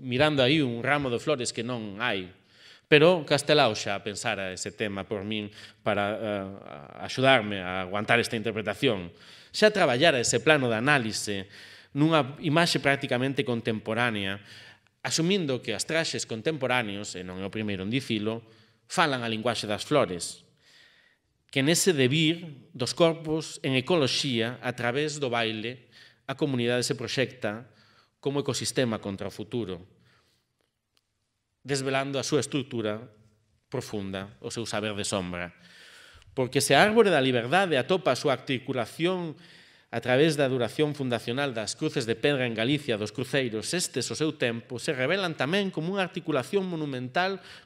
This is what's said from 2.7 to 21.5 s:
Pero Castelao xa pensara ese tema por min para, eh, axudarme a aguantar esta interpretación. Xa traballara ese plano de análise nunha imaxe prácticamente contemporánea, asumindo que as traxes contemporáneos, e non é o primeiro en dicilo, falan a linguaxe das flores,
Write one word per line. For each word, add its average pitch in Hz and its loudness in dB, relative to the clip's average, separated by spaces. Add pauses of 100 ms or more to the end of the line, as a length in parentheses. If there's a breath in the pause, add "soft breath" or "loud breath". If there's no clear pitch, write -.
Pero 156 6
Castelao 139 4
xa 101 -4
pensara 98 -4
ese 92 -8
tema 98 -6
por 98 -6
min 107 -6 (320 loud breath)
para, 101 0 (100)
eh, 104 -4 (580)
axudarme 110 2
a 92 -4
aguantar 107 2
esta 110 -2
interpretación. 104 -2 (400 loud breath)
Xa 214 6
traballara 151 4
ese 113 2
plano 135 4
de 110 2
análise 110 0 (460 loud breath)
nunha 147 4
imaxe 165 2
prácticamente 135 0
contemporánea, 110 -2 (640 loud breath)
asumindo 160 0
que 117 -6
as 98 -4
traxes 156 -2
contemporáneos, 120 -2
e 90 -10
non 92 -10
é 95 -6
o 95 -8
primeiro 101 -4
en 104 -4
dicilo, 113 -2 (480 soft breath)
falan 139 0
a 117 -4
linguaxe 110 -2
das 104 -4
flores, 95 0 (1120 soft breath)